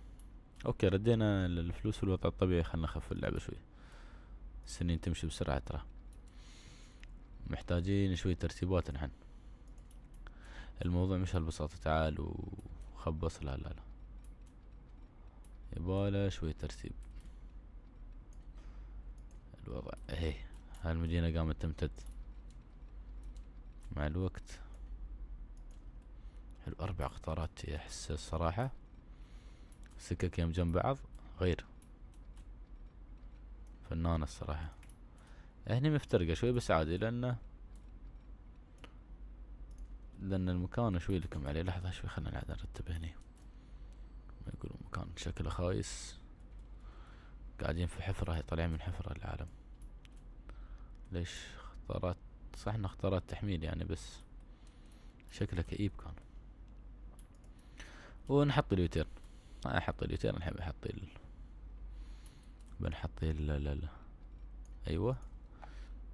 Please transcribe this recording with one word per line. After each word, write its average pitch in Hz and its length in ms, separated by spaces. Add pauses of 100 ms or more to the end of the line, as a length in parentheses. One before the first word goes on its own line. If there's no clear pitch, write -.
(640)
اوكي، - 220
ردينا 104 580
ال-، 87 140
الفلوس 87 440
والوضع 92 260
الطبيعي، 87 340
خلنا 82 200
نخف - 280
اللعبة - 280
شوي. - 180 (1080)
السنين 85 360
تمشي 82 260
بسرعة 76 320
ترى. - 260 (1600)
محتاجين 95 680
شوي 87 200
ترتيبات 87 560
نحن. 71 180 (1800)
الموضوع 90 320
مش 92 180
هالبساطة، 80 420
تعال 78 420
وخبص، - 1200
لا، 69 140
لا، 71 120
لا. - 140 (1900)
يباله 98 520
شوي 80 240
ترتيب. - 380 (2750)
الوضع، - 240 (180)
ايه، 76 360 (360)
هالمدينة 82 560
قامت 80 240
تمتد 80 300 (2000)
مع 73 120
الوقت. 87 520 (2000)
حلو، - 140
أربع 85 280
قطارات 80 420 (100)
شي 78 160
أحس - 360
الصراحة. 82 600 (1300)
سكك - 400
يم 82 120
جنب 85 260
بعض، 135 200 (420)
غير. 90 260 (2250)
فنانة 82 340
الصراحة. 78 460 (1000)
هني 131 220
مفترقة 98 440
شوي 117 180
بس 120 200
عادي، 80 260
لأن، 120 380 (2750)
لأن 95 300
المكان 90 500
شوي 92 200
لكم 71 280
عليه. 76 140
لحظة 90 300
شوي، - 180
خلنا - 220
نعد - 200
نرتب - 400
هني. 82 240 (1300)
ما - 80
يقولون - 320
مكان 85 220 (100)
شكله 82 320
خايس. - 720 (1400)
قاعدين 82 260
في - 160
حفرة، 90 300
هي 80 80
طالعين 82 280
من 80 120
حفرة - 360
العالم. 80 300 (1600)
ليش 87 340 (120)
اختارات؟ - 600 (400)
صح 107 160
إنه 107 120
اختارات 95 420
تحميل 90 360
يعني، 82 200
بس - 360 (1120)
شكله 87 300
كئيب 101 300 (120)
كان. 76 100 (2250)
ونحط 143 440
اليوتيرن. 85 360 (560)
ما 67 120
أحط - 260
اليوتيرن 110 340
الحين، 85 160
بحط - 320
ال-، - 220 (1700)
بنحط - 440
ال-، 76 280
ال-، 71 160
ال-، 71 220 (1000)
أيوة. 98 300 (960)